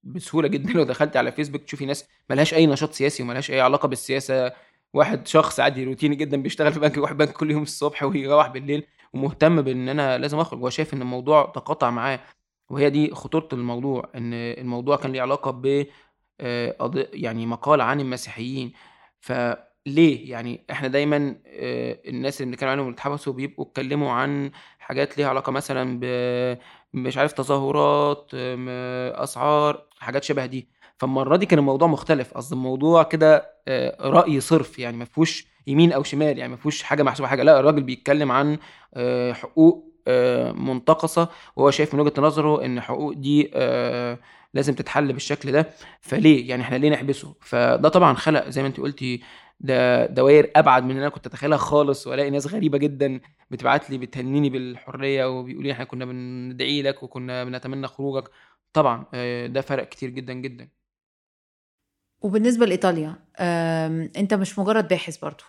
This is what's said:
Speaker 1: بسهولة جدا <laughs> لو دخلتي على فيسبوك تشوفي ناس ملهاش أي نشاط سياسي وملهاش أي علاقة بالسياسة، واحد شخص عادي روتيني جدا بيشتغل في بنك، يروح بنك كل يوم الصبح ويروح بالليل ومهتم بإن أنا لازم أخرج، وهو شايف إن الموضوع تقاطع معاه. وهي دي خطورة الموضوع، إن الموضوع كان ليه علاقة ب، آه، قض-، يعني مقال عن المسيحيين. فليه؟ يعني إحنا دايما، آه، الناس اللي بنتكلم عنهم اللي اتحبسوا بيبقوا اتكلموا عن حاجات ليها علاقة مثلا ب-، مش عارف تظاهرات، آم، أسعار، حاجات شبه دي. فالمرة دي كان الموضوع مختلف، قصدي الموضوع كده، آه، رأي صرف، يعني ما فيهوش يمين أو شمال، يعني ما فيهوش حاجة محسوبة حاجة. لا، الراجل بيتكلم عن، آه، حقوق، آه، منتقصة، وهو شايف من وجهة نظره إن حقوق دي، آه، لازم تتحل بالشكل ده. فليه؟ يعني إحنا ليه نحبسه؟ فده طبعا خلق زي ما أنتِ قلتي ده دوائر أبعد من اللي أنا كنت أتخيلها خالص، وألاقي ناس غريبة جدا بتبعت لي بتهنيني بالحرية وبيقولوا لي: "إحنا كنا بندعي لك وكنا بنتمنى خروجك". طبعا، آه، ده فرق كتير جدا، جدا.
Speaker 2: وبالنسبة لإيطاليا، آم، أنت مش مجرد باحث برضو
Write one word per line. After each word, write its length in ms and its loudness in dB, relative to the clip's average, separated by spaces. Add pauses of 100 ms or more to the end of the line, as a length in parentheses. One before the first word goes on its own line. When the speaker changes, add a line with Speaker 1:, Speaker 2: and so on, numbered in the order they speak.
Speaker 1:
بسهولة 460 -4
جدا 240 -4
<laughs> 60 2
لو 60 4
دخلتي 340 0
على 140 0
فيسبوك 300 -6
تشوفي 240 -10
ناس 180 -6 (260)
ملهاش 240 2
أي 120 6
نشاط 260 0
سياسي 300 -2
وملهاش 280 -8
أي 100 0
علاقة 280 2
بالسياسة، 640 -2 (420)
واحد 320 2
شخص 340 2
عادي 240 0
روتيني 320 -2
جدا 260 -4
بيشتغل 300 0
في 80 -6
بنك، 160 2
يروح 160 -2
بنك 200 0
كل 180 -4
يوم 120 -2
الصبح 400 -6
ويروح 460 2
بالليل 380 -6 (280)
ومهتم 480 2
بإن 260 -4
أنا 300 0
لازم 200 -4
أخرج، 220 -4
وهو 100 -4
شايف 240 -4
إن 80 -6
الموضوع 520 2
تقاطع 360 -2
معاه. 300 -4 (500)
وهي 200 2
دي 240 0
خطورة 380 -4
الموضوع، 600 -6
إن 200 -8
الموضوع 600 -4
كان 160 -6
ليه 100 -4
علاقة 280 -4
ب، 360 -2 (540)
آه، 400 -6
قض-، 320 -4
يعني 340 -6
مقال 340 2
عن 200 0
المسيحيين. 720 -8 (480)
فليه؟ 1080 0
يعني 400 -12
إحنا 180 -6
دايما، 480 0 (100)
آه، 520 -8 (100)
الناس 320 -8
اللي 100 -6
بنتكلم 200 -6
عنهم 160 -2
اللي 80 -10
اتحبسوا 380 -6
بيبقوا 340 -10
اتكلموا 460 -4
عن 380 -2 (280)
حاجات 400 -6
ليها 100 0
علاقة 240 -2
مثلا 500 -4
ب-، 560 -4 (360)
مش 240 -4
عارف 140 0
تظاهرات، 1000 0
آم، 340 -8 (540)
أسعار، 640 -2 (120)
حاجات 260 -4
شبه 220 -2
دي. 220 -10 (300)
فالمرة 380 2
دي 100 2
كان 120 6
الموضوع 300 4
مختلف، 460 0
قصدي 200 -10
الموضوع 480 4
كده، 480 4 (180)
آه، 280 -2 (120)
رأي 320 6
صرف، 380 0
يعني 180 -8
ما 80 -10
فيهوش 420 -2 (200)
يمين 260 6
أو 100 0
شمال، 360 -2
يعني 120 -10
ما 60 -14
فيهوش 260 -4
حاجة 200 0
محسوبة 260 0
حاجة. 140 0
لا، 180 10
الراجل 220 6
بيتكلم 500 0
عن، 260 2 (360)
آه، 380 -2
حقوق، 600 4 (160)
آه، 440 2
منتقصة، 760 2 (280)
وهو 140 6
شايف 240 0
من 60 2
وجهة 200 2
نظره 440 2
إن 160 -4
حقوق 320 -6
دي، 420 2
آه، 640 -2 (360)
لازم 200 0
تتحل 380 -2
بالشكل 400 -6
ده. 180 2 (300)
فليه؟ 500 4
يعني 120 -4
إحنا 140 -4
ليه 140 2
نحبسه؟ 500 -4
فده 480 2
طبعا 260 6
خلق 340 0
زي 140 -4
ما 60 -2
أنتِ 120 -8
قلتي 400 -6 (400)
ده 460 2
دوائر 500 6
أبعد 280 6
من 60 -2
اللي 120 -4
أنا 60 -2
كنت 180 -10
أتخيلها 320 0
خالص، 480 0
وألاقي 240 -2
ناس 240 -2
غريبة 240 0
جدا 420 -2 (300)
بتبعت 400 -2
لي 80 -8
بتهنيني 520 -2
بالحرية 720 -4 (140)
وبيقولوا 280 -10
لي: 60 -4
"إحنا 120 -8
كنا 200 -10
بندعي 800 -6
لك 200 -4
وكنا 420 -10
بنتمنى 420 -8
خروجك". 440 -8 (420)
طبعا، 420 2
آه، 320 -6
ده 140 -2
فرق 280 -6
كتير 220 -12
جدا، 220 -12
جدا. 360 -12 (1500)
Speaker 2:
وبالنسبة 440 2
لإيطاليا، 500 0 (240)
آم، 760 -2
أنت 180 0
مش 240 -2
مجرد 300 0
باحث 280 -2
برضو 320 -12